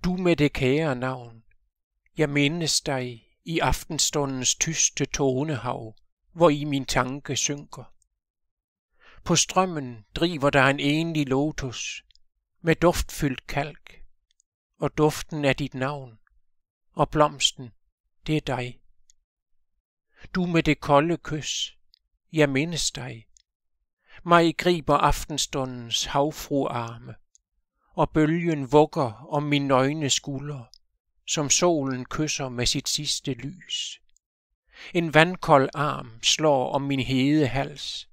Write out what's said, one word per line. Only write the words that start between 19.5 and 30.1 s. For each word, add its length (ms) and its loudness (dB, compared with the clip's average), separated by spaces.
Du 120 0
med 160 2
det 180 0
kolde 360 4
kys, 640 -8
jeg 160 4
mindes 420 -2
dig. 360 -14
Mig 320 6
griber 400 2
aftenstundens 1080 -2
havfruarme, 1120 -4
og 160 0
bølgen 600 2
vugger 560 2
om 140 -2
min 260 0
nøgne 420 2